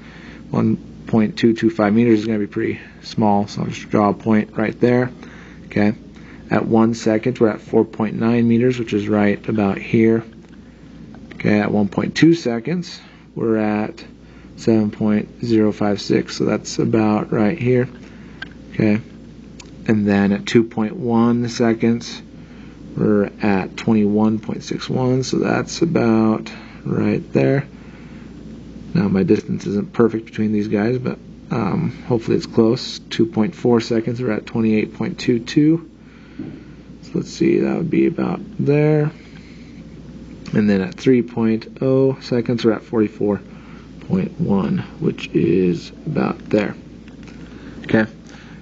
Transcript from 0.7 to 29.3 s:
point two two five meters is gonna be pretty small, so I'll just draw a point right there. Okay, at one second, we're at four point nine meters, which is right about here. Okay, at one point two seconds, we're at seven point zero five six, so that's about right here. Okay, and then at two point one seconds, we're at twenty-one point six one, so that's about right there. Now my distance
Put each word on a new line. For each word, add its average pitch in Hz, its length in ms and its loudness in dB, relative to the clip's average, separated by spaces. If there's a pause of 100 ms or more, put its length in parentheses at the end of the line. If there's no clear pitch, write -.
point 107 300 2
two 117 160 4
two 113 160 2
five 107 240 2
meters 113 280 6
is 107 60 -4
gonna 110 120 -2
be 101 80 -2
pretty 110 340 -4 (220)
small, 104 440 2
so 90 160 -6
I'll 85 60 -4
just - 220 -10
draw 107 180 4
a 98 60 2
point 107 420 0
right 107 240 -2
there. 123 300 2 (560)
Okay, 104 260 2 (580)
at 107 140 0
one 113 300 4
second, 113 440 0
we're 113 120 4
at - 100 -6
four 110 240 2
point 107 340 -4
nine 117 300 2
meters, 123 300 2
which 113 160 -4
is 104 120 0
right 104 420 2
about 104 280 0
here. 113 480 4 (1080)
Okay, 104 260 2
at 104 100 0
one 104 180 2
point - 260 -4
two 160 180 6
seconds, 156 680 -4 (360)
we're 110 240 0
at 107 440 -2 (540)
seven 110 340 2
point 107 540 -2
zero 110 260 4
five 101 300 -2
six, - 360 0
so - 100 0
that's - 320 -2
about 110 520 2
right 104 280 2
here. 123 280 2 (840)
Okay, 107 260 2 (880)
and 107 220 2
then 101 240 4
at 101 140 -4
two 117 180 4
point 110 320 -4
one 120 540 2
seconds, 117 720 0 (760)
we're 107 340 2 (120)
at 98 340 0
twenty-one 107 640 2
point - 260 -8
six - 240 -6
one, 127 340 0
so - 160 -4
that's - 440 -2
about 110 680 2 (360)
right - 480 -2
there. 135 320 2 (1300)
Now 101 140 2
my 95 160 4
distance 95 420 2